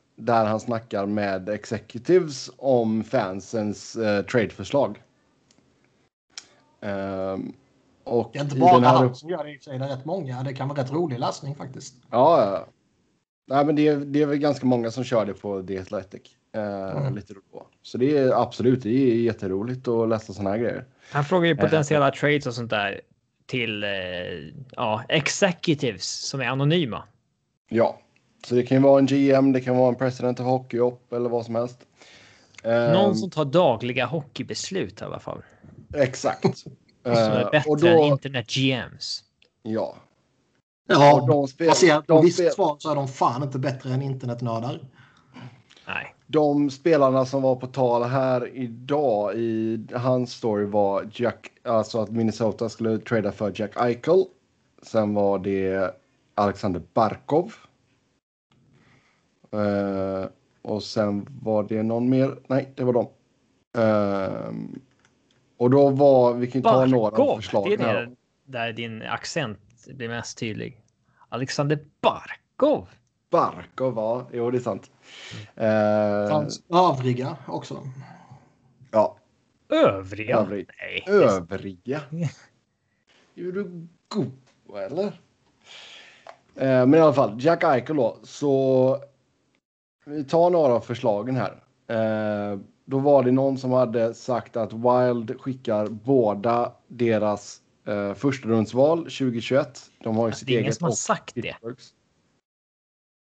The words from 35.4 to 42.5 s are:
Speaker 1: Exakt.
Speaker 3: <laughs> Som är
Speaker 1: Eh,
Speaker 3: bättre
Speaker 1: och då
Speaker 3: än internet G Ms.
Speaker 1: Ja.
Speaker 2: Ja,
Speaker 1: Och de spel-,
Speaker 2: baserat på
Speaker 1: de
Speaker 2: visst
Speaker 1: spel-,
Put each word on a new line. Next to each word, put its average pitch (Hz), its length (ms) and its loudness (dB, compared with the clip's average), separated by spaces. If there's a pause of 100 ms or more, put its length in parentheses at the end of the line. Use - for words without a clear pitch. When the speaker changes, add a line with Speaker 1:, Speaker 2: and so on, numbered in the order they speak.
Speaker 1:
Exakt. 131 640 -2
Speaker 3:
<laughs> - 440 -20
Som 123 100 -2
är 110 320 2
Speaker 1:
Eh, - 60 -4
Speaker 3:
bättre 151 200 0
Speaker 1:
och 147 100 2
då 170 80 4
Speaker 3:
än 165 100 8
internet 139 560 2
G 131 180 2
Ms. - 480 -8 (420)
Speaker 1:
Ja. 107 320 -6 (960)
Speaker 2:
Ja, 143 320 8
Speaker 1:
Och 127 80 0
de 143 200 4
spel-, 165 200 -2
Speaker 2:
baserat 156 380 6
på 165 60 4
Speaker 1:
de 156 120 8
Speaker 2:
visst 175 140 4
Speaker 1:
spel-, 170 120 4